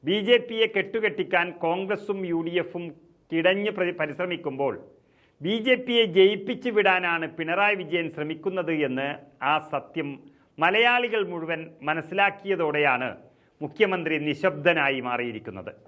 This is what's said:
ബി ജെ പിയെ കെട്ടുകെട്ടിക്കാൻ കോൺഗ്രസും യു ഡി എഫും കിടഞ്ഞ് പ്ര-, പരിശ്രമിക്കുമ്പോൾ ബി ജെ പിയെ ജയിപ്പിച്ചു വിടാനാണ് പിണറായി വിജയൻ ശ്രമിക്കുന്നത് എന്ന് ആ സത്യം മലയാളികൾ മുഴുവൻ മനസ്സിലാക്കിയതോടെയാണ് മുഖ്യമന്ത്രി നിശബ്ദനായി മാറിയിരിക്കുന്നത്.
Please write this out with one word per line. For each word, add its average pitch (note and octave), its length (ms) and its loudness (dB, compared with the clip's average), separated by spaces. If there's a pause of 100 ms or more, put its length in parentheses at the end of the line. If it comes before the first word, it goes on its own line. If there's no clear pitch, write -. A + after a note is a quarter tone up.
ബി F#3+ 100 2 (100)
ജെ A#3+ 100 -2 (100)
പിയെ A3 280 -2
കെട്ടുകെട്ടിക്കാൻ F#3+ 720 -2 (160)
കോൺഗ്രസും G3 560 -4 (100)
യു E3 180 -2
ഡി E3+ 140 -8
എഫും F3 240 -8 (460)
കിടഞ്ഞ് F#3+ 460 2
പ്ര-, F3+ 220 -2
പരിശ്രമിക്കുമ്പോൾ D3+ 760 -4 (720)
ബി G3+ 100 0 (100)
ജെ B3+ 100 6 (120)
പിയെ A#3 180 4 (120)
ജയിപ്പിച്ചു G3+ 600 4
വിടാനാണ് F3+ 500 2 (120)
പിണറായി F#3 420 2
വിജയൻ E3 340 -2
ശ്രമിക്കുന്നത് D#3+ 580 -4 (140)
എന്ന് C3 220 -2 (420)
ആ D3+ 40 4 (180)
സത്യം C#3+ 360 -6 (540)
മലയാളികൾ A3+ 580 4 (120)
മുഴുവൻ D#3+ 280 -4 (280)
മനസ്സിലാക്കിയതോടെയാണ് D#3+ 1200 2 (540)
മുഖ്യമന്ത്രി E3 520 0 (140)
നിശബ്ദനായി D3 680 2 (100)
മാറിയിരിക്കുന്നത്. A2 600 -6 (160)